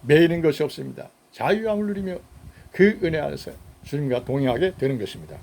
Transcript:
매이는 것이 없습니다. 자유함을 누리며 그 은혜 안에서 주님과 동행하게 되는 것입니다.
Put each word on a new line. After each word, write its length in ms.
매이는 400
것이 200
없습니다. 460
자유함을 540
누리며 320
그 320
은혜 160
안에서 340
주님과 400
동행하게 520
되는 220
것입니다. 440